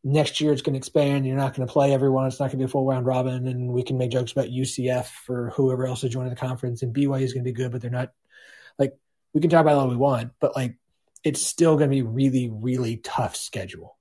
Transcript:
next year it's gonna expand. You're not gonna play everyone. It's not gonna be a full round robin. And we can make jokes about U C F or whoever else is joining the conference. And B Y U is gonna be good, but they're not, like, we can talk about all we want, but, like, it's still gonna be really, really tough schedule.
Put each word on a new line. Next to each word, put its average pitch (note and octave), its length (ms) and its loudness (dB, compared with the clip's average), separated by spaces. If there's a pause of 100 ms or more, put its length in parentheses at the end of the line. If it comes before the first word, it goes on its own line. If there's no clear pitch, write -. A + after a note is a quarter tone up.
next C#3+ 360 2
year D3+ 120 4
it's C3 80 2
gonna C#3 160 -2
expand. C#3 500 2
You're C3 100 -2
not C#3 180 0
gonna B2+ 120 -4
play C#3 280 4
everyone. C3 320 2
It's B2+ 120 -4
not C3+ 120 -2
gonna C3+ 80 -4
be C3 60 0
a B2+ 40 -2
full C3+ 160 0
round C3 220 0
robin. B2+ 420 0
And B2 240 -4
we B2 100 0
can C3 140 -4
make B2+ 140 0
jokes B2 220 -2
about C3+ 180 -2
U B2+ 160 -2
C B2+ 240 -2
F B2 400 -6
or B2 200 -4
whoever C3 360 0
else B2 180 -6
is A#2+ 60 -2
joining B2+ 180 -4
the A#2+ 80 -8
conference. B2+ 460 -6
And A#2+ 100 -4
B C#3 140 2
Y C3+ 120 0
U C3+ 60 0
is B2 80 -4
gonna B2+ 100 -4
be B2 100 -4
good, B2 200 -4
but B2 80 -6
they're A#2+ 100 -8
not, B2 220 -4 (680)
like, C3+ 200 0 (340)
we D3+ 80 2
can E3 80 4
talk D#3+ 140 8
about D3 160 6
all C3 100 2
we B2 80 0
want, B2 440 0
but, - 140 0
like, B2+ 220 -4 (480)
it's D3+ 160 0
still E3 360 4
gonna C#3+ 140 4
be C3+ 120 2
really, B2 500 0
really A#2 460 -2
tough - 360 -4
schedule. - 680 -12